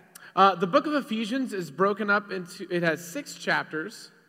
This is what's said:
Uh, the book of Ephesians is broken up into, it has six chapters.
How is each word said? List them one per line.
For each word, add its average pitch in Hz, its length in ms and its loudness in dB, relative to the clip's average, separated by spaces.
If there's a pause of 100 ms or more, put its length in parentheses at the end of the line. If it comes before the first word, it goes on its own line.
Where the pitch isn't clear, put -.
(360)
Uh, 190 200 8
the 180 120 0
book 277 200 4
of 302 60 -2
Ephesians 226 600 -2
is 170 180 -6
broken 202 380 0
up 202 200 2
into, 185 400 -8
it 175 140 0
has 160 180 2
six - 340 -10
chapters. 160 760 -4 (180)